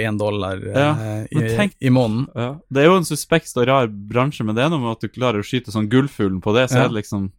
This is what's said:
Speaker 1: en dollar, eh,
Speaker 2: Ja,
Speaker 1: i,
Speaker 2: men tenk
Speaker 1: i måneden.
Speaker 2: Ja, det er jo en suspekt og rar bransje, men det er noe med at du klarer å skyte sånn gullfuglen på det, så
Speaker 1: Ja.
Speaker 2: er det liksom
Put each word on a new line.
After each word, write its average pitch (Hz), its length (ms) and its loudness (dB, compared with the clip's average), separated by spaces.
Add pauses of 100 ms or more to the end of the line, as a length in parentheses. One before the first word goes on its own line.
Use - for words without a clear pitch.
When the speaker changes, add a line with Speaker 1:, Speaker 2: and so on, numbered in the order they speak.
Speaker 1:
en 107 140 -2
dollar, 101 380 -2
eh, 101 200 -4
Speaker 2:
Ja, 110 540 -2
Speaker 1:
i, 156 80 0
Speaker 2:
men 113 180 0
tenk 202 240 0
Speaker 1:
i 135 80 2
måneden. 127 460 2
Speaker 2:
Ja, 120 160 -4 (200)
det 139 120 2
er 170 80 8
jo 190 60 6
en 175 120 2
suspekt - 480 -2
og 123 100 4
rar 131 200 4
bransje, 107 580 -2
men 107 80 -2
det 117 120 0
er 160 40 0
noe 165 100 -2
med 117 120 -2
at 113 100 -6
du 117 80 -6
klarer 117 320 -2
å - 20 -6
skyte 120 300 -4
sånn 107 160 0
gullfuglen 113 500 2
på 104 140 0
det, 123 160 2
så 127 60 -2
Speaker 1:
Ja. 131 100 4
Speaker 2:
er 120 40 -2
det 107 140 -4
liksom 98 360 -6